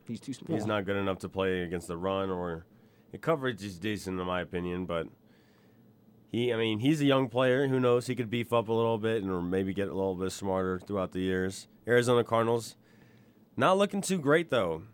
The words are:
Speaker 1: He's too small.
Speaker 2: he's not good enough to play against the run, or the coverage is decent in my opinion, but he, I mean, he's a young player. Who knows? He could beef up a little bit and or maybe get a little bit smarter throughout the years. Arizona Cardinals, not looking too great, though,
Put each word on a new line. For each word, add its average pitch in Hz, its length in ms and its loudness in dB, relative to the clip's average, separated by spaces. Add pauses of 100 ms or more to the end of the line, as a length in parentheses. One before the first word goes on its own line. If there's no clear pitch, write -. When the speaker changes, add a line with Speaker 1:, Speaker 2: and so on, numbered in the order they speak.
Speaker 1:
He's 117 140 -8
too 139 120 -10
small. - 240 -6
Speaker 2:
he's 107 100 -2
not 107 180 0
good 101 120 -2
enough 98 240 -2
to 95 80 -8
play 92 340 0
against 87 260 -6
the 85 80 -6
run, 95 340 -2
or 87 340 -4 (460)
the - 80 -14
coverage 131 460 -2
is 95 140 -10
decent 92 420 -4
in 90 60 -4
my 90 140 -2
opinion, 90 460 -6
but 82 220 -2 (1200)
he, 120 220 0
I 113 40 0
mean, 110 220 2
he's 143 220 2
a 143 40 2
young 135 240 4
player. 127 380 2
Who 131 140 2
knows? 123 260 4
He 127 80 -2
could 113 160 -4
beef 117 220 -2
up 113 160 2
a 113 40 0
little 113 260 2
bit 113 240 0
and 95 100 -2
or 90 100 0
maybe 95 320 0
get 98 140 -2
a 71 60 -6
little 95 200 0
bit 92 160 -2
smarter 92 480 -2
throughout 92 340 -4
the 92 80 -4
years. 92 460 0 (220)
Arizona 120 340 6
Cardinals, 113 540 0 (800)
not 175 220 4
looking 202 220 0
too 190 180 -2
great, 156 320 2
though, 87 320 0 (120)